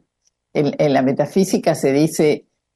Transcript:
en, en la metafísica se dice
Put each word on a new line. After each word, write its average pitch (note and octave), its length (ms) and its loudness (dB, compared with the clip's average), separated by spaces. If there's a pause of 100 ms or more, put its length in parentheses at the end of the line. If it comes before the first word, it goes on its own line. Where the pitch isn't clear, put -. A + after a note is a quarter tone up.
(540)
en, C#3+ 240 -2
en D3 160 2
la C3 80 2
metafísica D#3 720 0
se C3+ 200 0
dice D3+ 520 0 (300)